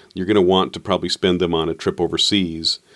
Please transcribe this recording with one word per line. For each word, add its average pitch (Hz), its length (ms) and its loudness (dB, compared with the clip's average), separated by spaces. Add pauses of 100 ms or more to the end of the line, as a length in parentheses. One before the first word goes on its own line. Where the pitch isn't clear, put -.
(140)
you're 95 120 -4
gonna 104 160 4
want 92 320 4
to - 60 -10
probably 87 280 -4
spend 90 320 0
them 85 140 0
on 80 140 0
a 82 60 -4
trip - 260 -6
overseas, 82 760 0 (180)